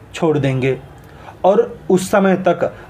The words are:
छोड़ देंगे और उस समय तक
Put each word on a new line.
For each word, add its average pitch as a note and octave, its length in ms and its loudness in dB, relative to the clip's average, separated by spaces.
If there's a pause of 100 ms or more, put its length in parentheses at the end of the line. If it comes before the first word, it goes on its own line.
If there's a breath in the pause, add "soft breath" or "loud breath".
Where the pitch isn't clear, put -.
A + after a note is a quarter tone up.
(140)
छोड़ D#3 240 0
देंगे C3 400 -2 (680 loud breath)
और G#3 180 4 (280)
उस F#3 220 0
समय F#3+ 240 2 (120)
तक E3+ 240 0 (180 loud breath)